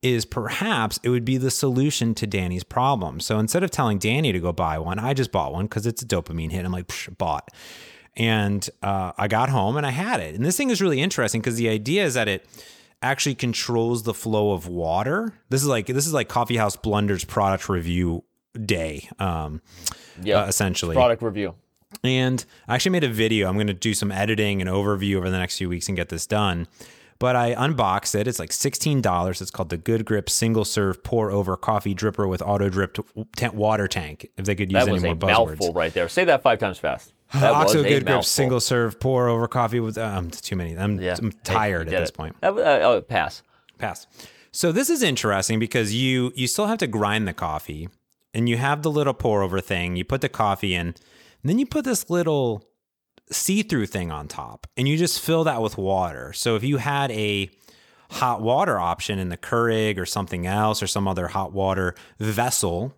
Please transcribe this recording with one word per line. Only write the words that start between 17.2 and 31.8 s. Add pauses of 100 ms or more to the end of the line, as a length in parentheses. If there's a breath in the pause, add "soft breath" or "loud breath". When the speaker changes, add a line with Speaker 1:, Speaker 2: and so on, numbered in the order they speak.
Speaker 1:
product
review (420)
day,
um, (600 loud breath)
Speaker 2:
Yeah.
Speaker 1:
uh,
essentially.
Speaker 2:
Product
review. (480)
Speaker 1:
And (220 soft breath)
I
actually
made
a
video.
I'm
gonna
do
some
editing
and
overview
over
the
next
few
weeks
and
get
this
done. (520 loud breath)
But
I
unboxed
it.
It's,
like,
sixteen
dollars.
It's
called
the
Good
Grip
Single
Serve
Pour
Over
Coffee